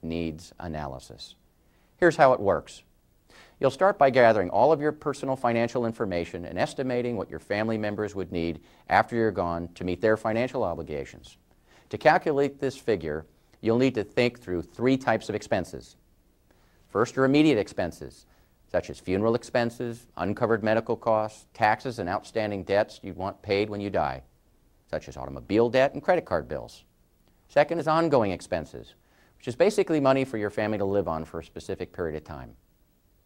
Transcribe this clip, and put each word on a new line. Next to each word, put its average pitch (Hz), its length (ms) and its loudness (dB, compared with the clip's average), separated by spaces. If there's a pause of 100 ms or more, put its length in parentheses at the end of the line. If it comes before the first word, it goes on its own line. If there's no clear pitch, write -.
needs 82 580 -6
analysis. 71 760 -12 (640)
Here's 165 180 4
how 139 160 8
it - 80 2
works. 95 440 -2 (760)
You'll 131 120 2
start 202 280 2
by 139 100 8
gathering 113 400 6
all 131 220 4
of 156 80 2
your 147 140 0
personal 139 420 -6
financial 117 500 0
information 90 600 -4
and 87 120 -10
estimating 123 600 -4
what - 120 -6
your 78 100 -10
family 110 380 -2
members 104 380 -4
would 92 160 -8
need 82 300 -4 (280)
after 113 280 2
you're 110 140 2
gone 87 440 -4
to - 80 -10
meet 90 160 -4
their 110 180 4
financial 117 460 -2
obligations. 78 720 -8 (520)
To 104 80 -8
calculate 143 600 2
this 135 180 -4
figure, 80 480 -2 (340)
you'll 113 180 2
need 131 180 2
to 107 80 -2
think 120 360 0
through 87 240 -4
three 131 340 0
types 113 320 -2
of 104 60 -4
expenses. - 640 -6 (880)
First 117 300 0
are 131 80 4
immediate 143 340 6
expenses, 82 680 -6 (460)
such 87 180 -2
as - 100 -12
funeral 104 360 0
expenses, 117 720 -4 (100)
uncovered 104 460 0
medical 110 320 0
costs, 107 580 -2
taxes, 110 460 0
and 87 100 -4
outstanding 104 540 -4
debts 101 400 0
you 95 100 -10
want 95 280 -8
paid 104 280 0
when 104 120 -6
you 101 80 -4
die, 71 340 -2 (680)
such - 180 -8
as 67 100 -14
automobile 67 520 0
debt 127 240 2
and 147 80 -10
credit 180 240 0
card 76 220 -2
bills. 64 380 -12 (640)
Second 147 300 0
is 156 120 -4
ongoing 147 420 2
expenses, 80 640 -8 (420)
which - 120 -12
is 117 60 -6
basically 175 440 2
money 135 240 4
for 127 140 -8
your 104 120 -2
family 107 280 -2
to 101 80 -2
live 98 240 0
on 80 160 -4
for 82 160 -12
a - 20 -10
specific - 480 -10
period 82 240 -6
of 76 80 -10
time. 64 320 -14 (720)